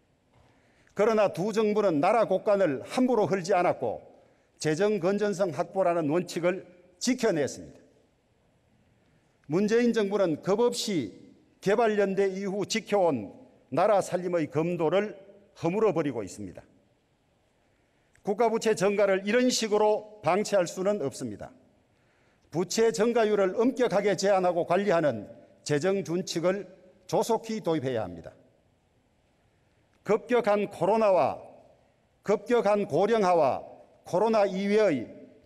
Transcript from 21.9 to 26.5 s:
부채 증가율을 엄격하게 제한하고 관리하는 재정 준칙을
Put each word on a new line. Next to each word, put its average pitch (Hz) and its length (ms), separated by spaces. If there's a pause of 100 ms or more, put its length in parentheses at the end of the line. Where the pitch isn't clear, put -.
부채 220 420
증가율을 214 680
엄격하게 208 560
제한하고 180 500
관리하는 165 640 (360)
재정 180 380
준칙을 180 640 (400)